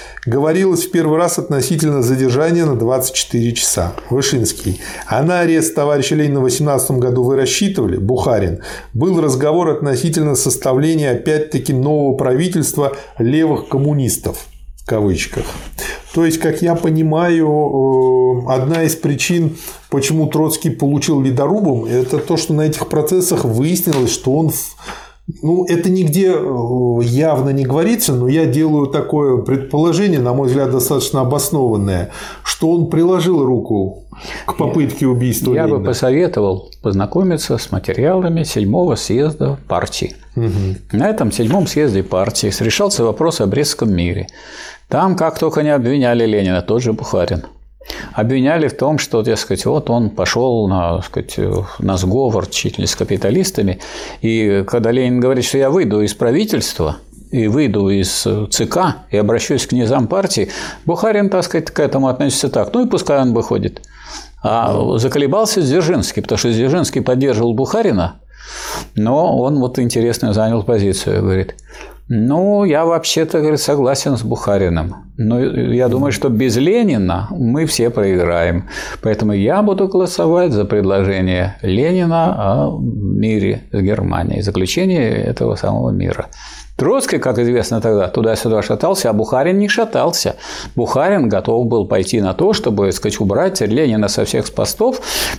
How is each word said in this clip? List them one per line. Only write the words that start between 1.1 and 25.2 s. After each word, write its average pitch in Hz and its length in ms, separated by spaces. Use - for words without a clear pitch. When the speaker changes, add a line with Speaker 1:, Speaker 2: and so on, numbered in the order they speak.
Speaker 1:
раз 175 200
относительно 147 640
задержания 131 640
на 107 120
двадцать 127 360
четыре 117 400
часа". 90 380
Вышинский. 120 720
"А 131 140
на 175 180
арест 165 340
товарища 147 400
Ленина 143 260
в 131 40
восемнадцатом 131 560
году 127 240
вы 135 120
рассчитывали?" 131 600
Бухарин. 98 640
"Был 165 280
разговор 151 500
относительно 147 680
составления, 143 760
опять-таки, 151 600
нового 139 440
правительства 139 760
левых 143 500
коммунистов". 139 800
В - 40
кавычках. 104 580
То 165 140
есть, 160 140
как 160 200
я 170 140
понимаю, 151 1700
э, 131 40
одна 139 300
из 160 140
причин, 160 600
почему 151 360
Троцкий 151 440
получил 143 500
ледорубом, 139 640
это 123 340
то, 156 180
что 160 160
на 151 100
этих 156 260
процессах 156 560
выяснилось, 135 680
что - 220
он 160 160
в-, - 240